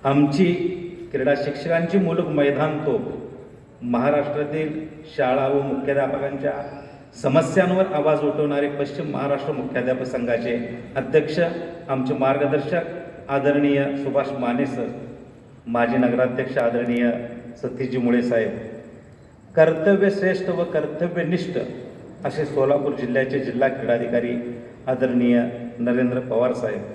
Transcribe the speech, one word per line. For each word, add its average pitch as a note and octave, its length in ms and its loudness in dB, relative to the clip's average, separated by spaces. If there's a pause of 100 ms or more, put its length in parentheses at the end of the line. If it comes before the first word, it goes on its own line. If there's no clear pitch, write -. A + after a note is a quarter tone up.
आमची D3 500 4 (580)
क्रीडा C3+ 240 2
शिक्षकांची E3+ 600 0
मुलूक E3+ 300 2
मैदान D3 580 2
तोप, A#2+ 160 2 (800)
महाराष्ट्रातील D3 1040 0 (300)
शाळा C3+ 300 2
व C#3 140 2
मुख्याध्यापकांच्या C#3 920 -2 (680)
समस्यांवर F3+ 640 4
आवाज D3+ 360 2
उठवणारे C#3+ 480 0
पश्चिम C#3+ 400 -4
महाराष्ट्र C#3 440 -2
मुख्याध्यापक B2+ 520 -2
संघाचे A#2+ 520 -2 (380)
अध्यक्ष, D3+ 440 2 (500)
आमचे C3 240 0
मार्गदर्शक C#3+ 1160 0
आदरणीय C#3+ 540 4 (140)
सुभाष C3+ 420 -2
माने B2 260 0
सर, A#2+ 220 -4 (800)
माजी A#2 300 2
नगराध्यक्ष B2 600 2
आदरणीय A#2+ 540 2 (460)
सतीशजी B2+ 400 -4
मुळे A#2+ 240 4
साहेब, A2+ 360 0 (1000)
कर्तव्यश्रेष्ठ F#3 920 4
व E3+ 140 0
कर्तव्यनिष्ठ E3+ 960 -2 (680)
असे D3 200 -4
सोलापूर C#3 480 2
जिल्ह्याचे C3 460 0
जिल्हा B2+ 300 0
क्रीडाधिकारी A#2+ 680 0 (520)
आदरणीय B2 540 4 (380)
नरेंद्र B2 400 2
पवार B2 340 0
साहेब G#2+ 280 -4 (140)